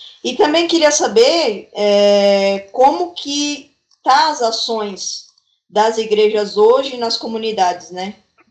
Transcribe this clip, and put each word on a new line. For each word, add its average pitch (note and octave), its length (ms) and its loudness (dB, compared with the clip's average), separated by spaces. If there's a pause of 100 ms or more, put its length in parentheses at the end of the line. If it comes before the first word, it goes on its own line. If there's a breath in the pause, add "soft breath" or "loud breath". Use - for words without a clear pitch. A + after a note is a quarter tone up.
(220 loud breath)
E B3 140 -6
também E4 320 0
queria D#4+ 240 2
saber, A#3+ 800 0
é, G3+ 1000 2
como E4+ 420 2
que C#4+ 580 -8 (320)
tá D4 260 2
as C#4+ 120 -6
ações A3 840 -6 (420)
das A3 280 0
igrejas G#3 600 0
hoje B3+ 400 2
nas A#3+ 180 -4
comunidades, G#3+ 760 -4
né? F#3 240 -10 (360)